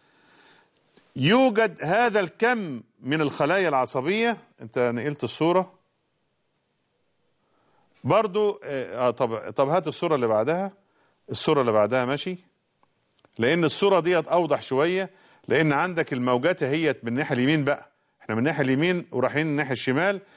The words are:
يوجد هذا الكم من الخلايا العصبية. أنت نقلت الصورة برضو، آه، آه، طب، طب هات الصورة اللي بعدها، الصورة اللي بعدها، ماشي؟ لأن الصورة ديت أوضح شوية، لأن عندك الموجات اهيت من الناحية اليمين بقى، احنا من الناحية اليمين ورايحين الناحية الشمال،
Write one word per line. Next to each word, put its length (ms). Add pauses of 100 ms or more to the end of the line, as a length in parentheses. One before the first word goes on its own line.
(1160)
يوجد 680
هذا 380
الكم 640 (200)
من 200
الخلايا 480
العصبية. 680 (240)
أنت 180 (160)
نقلت 280
الصورة 500 (2250)
برضو، 600
آه، 440
آه، 40
طب، 400
طب 180
هات 180
الصورة 280
اللي 120
بعدها، 440 (600)
الصورة 300
اللي 100
بعدها، 340
ماشي؟ 320 (1000)
لأن 260
الصورة 360
ديت 280
أوضح 340
شوية، 480 (380)
لأن 260
عندك 400
الموجات 500
اهيت 400
من 60
الناحية 260
اليمين 280
بقى، 280 (300)
احنا 140
من 40
الناحية 240
اليمين 480
ورايحين 360
الناحية 240
الشمال، 500 (160)